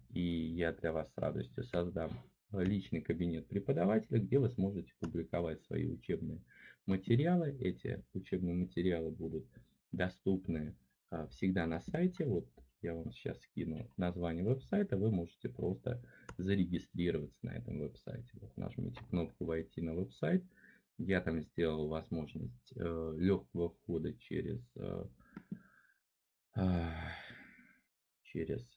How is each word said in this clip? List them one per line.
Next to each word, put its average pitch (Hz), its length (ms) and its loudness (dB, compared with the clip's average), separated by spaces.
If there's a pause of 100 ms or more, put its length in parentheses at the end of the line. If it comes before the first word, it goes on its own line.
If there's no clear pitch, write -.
и 90 120 -2
я 85 520 0
для 80 200 -2
вас 80 180 -2
с - 60 -14
радостью 78 480 -2
создам 87 460 -2 (400)
личный 95 500 0
кабинет 82 460 -2
преподавателя, 120 720 2
где 117 200 4
вы 120 100 4
сможете 98 500 0
публиковать 82 640 -2
свои 82 220 -2
учебные 82 560 -4 (440)
материалы. 143 720 4
Эти 92 440 -2 (100)
учебные 90 420 0
материалы 87 560 2
будут 80 340 -4 (460)
доступны, 90 840 0 (340)
а, 80 180 -4
всегда 92 400 0
на 82 140 -2
сайте. 175 440 0
Вот 92 220 0 (340)
я 85 120 -2
вам 82 200 -6
сейчас - 260 -8
скину 80 580 -6
название 87 460 0
веб-сайта, 135 540 2
вы 104 120 4
можете 87 400 0
просто 95 540 -2 (340)
зарегистрироваться 87 1040 2
на - 80 -4
этом 80 280 -6
веб-сайте. - 540 -8
Вот - 240 -16
нажмите - 420 -4 (100)
кнопку 82 360 -2
"Войти 82 360 -2
на 80 120 -2
веб-сайт". 156 500 0 (540)
Я 90 240 2
там 82 200 0
сделал 78 460 2
возможность, 80 880 -6
э, 82 420 -2
лёгкого 87 520 2
входа 82 440 -4
через, - 480 -4 (140)
э, 50 300 -6 (1500)
а, 90 380 2 (1300)
через 80 380 -2 (160)